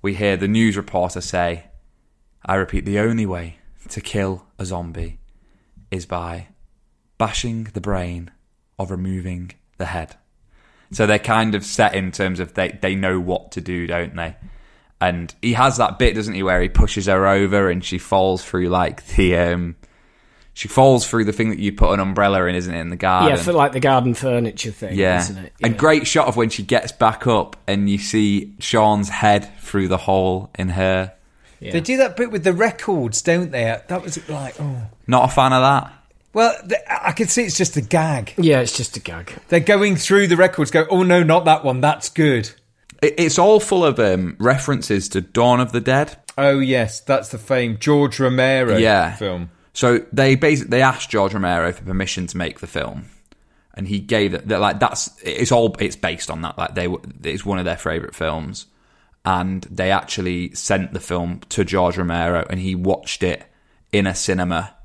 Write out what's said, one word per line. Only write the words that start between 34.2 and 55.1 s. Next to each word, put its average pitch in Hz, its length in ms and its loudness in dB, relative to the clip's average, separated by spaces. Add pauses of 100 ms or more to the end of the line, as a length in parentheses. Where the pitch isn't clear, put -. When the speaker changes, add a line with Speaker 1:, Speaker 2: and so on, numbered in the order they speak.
Speaker 3:
like, 139 320 -10
oh. 135 220 -6 (240)
Speaker 1:
Not 127 240 4
a - 20 -8
fan 131 220 4
of 127 80 4
that. 135 300 2 (420)
Speaker 3:
Well, 226 200 4 (140)
th-, 233 120 -2 (100)
I - 220 -2
can 208 160 -2
see 240 160 0
it's 170 120 -4
just 180 200 -2
a 151 60 0
gag. 151 540 0
Speaker 2:
Yeah, 156 240 4
it's 120 160 -4
just - 200 -6
a 107 40 -10
gag. 85 320 -14 (160)
Speaker 3:
They're 170 120 4
going 202 360 4
through 196 320 4
the 170 80 4
records, 175 340 4
go, 160 200 2
"Oh 185 120 4
no, 180 200 6
not 165 220 4
that 156 180 4
one, 127 200 0
that's 147 260 0
good." 135 420 2 (520)
Speaker 1:
It, 151 160 2
it's 165 200 2
all 202 220 8
full 185 240 2
of, 143 160 2
um, 92 380 2
references 120 720 0
to 95 100 -2
Dawn 120 400 2
of 120 120 -2
the 120 80 0
Dead. 131 360 0 (220)
Speaker 3:
Oh 139 200 4
yes, 127 420 0
that's - 280 -2
the - 100 -12
famed 117 420 -2
George 143 380 2
Romero 127 600 2
Speaker 1:
Yeah. 101 380 4
Speaker 3:
film. 87 340 -6 (240)
Speaker 1:
So 120 240 4 (120)
they 135 260 4
basi-, 147 340 2
they 120 120 4
asked 131 280 2
George 98 240 0
Romero 87 380 0
for - 120 -12
permission 92 440 -4
to - 100 -10
make 85 220 -6
the - 60 -14
film, 67 440 -8 (640)
and 95 120 -8
he 101 140 -4
gave 104 320 0
it. - 160 -8
That, 101 120 0
like, 98 200 0
that's, - 300 -2 (120)